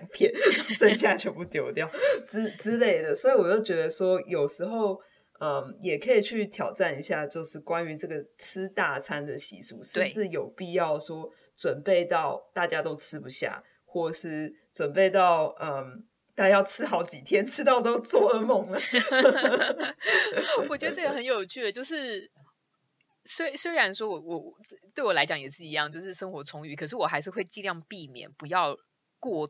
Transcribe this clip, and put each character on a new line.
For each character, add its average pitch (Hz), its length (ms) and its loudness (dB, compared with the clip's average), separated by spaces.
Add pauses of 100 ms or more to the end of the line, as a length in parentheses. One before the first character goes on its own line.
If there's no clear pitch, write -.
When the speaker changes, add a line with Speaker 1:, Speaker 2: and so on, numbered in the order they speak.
(120)
Speaker 1:
片， - 200 4 (180)
<laughs> - 280 0
剩 208 160 8
下 202 220 4
全 - 180 -4
部 165 100 -8
丢 135 280 -4
掉 156 180 -4 (360)
之， 214 260 -4
之 226 260 -2
类 190 240 4
的。 151 120 0
所 254 160 4
以 262 40 6
我 190 180 4
就 220 80 4
觉 196 160 -2
得 160 140 0
说， 185 320 2
有 160 240 0
时 170 180 -6
候， 208 360 -2 (400)
嗯， 139 400 -4
也 165 180 -2
可 240 160 2
以 208 80 6
去 214 240 -4
挑 202 260 -6
战 160 240 0
一 147 60 -10
下， 151 240 -2
就 160 180 -8
是 156 140 -6
关 170 260 -4
于 156 120 -8
这 151 100 -8
个 151 180 -8 (120)
吃 190 320 -2
大 156 320 -2
餐 147 260 -6
的 143 100 -8
习 - 240 -10
俗， - 220 -10
是 - 180 -2
不 180 60 2
是 208 220 -4
有 147 200 -4
必 175 240 -10
要 160 260 0
说 160 320 -10 (260)
准 147 260 -4
备 175 220 4
到 160 500 -2
大 175 120 0
家 160 140 -2
都 151 160 -4
吃 151 220 -6
不 131 100 -12
下， 127 340 -6
Speaker 2:
对。 - 60 -20 (240)
Speaker 1:
或 165 180 -2
是 156 460 -6 (160)
准 147 180 -2
备 190 200 6
到， 175 500 4
嗯， 139 420 -6 (320)
大 196 100 2
家 190 60 8
要 196 120 8
吃 240 240 2
好 175 160 0
几 - 180 -8
天， 196 240 2
吃 - 180 6
到 254 200 6
都 233 180 0
做 - 320 4
噩 220 80 2
梦 220 300 0
了。 190 100 -4
<laughs> 262 1200 2
Speaker 2:
<laughs> 440 720 0
我 294 40 -4
觉 311 140 -4
得 285 80 -4
这 359 60 -6
个 285 80 0
很 277 120 -4
有 240 220 -2
趣 254 160 -12
的， 214 100 -2
就 254 140 -8
是 240 460 -8 (920)
虽-， 320 320 -2
虽 339 160 -2
然 233 240 2
说 214 140 -6
我， 175 100 -6
我， 165 360 -10 (400)
对 294 100 -4
我 202 80 4
来 147 140 4
讲 156 120 -4
也 135 120 -12
是 156 120 -12
一 156 100 -12
样， 151 200 -2
就 165 80 -12
是 185 140 -10
生 185 180 -8
活 147 100 -12
充 151 240 -12
裕， 147 80 -12
可 151 120 -8
是 226 100 -6
我 190 100 0
还 156 140 -2
是 151 80 -10
会 190 160 -8
尽 202 180 -10
量 185 200 -6
避 170 260 -16
免 123 240 -18
不 - 140 -18
要 160 280 0 (460)
过 165 300 -4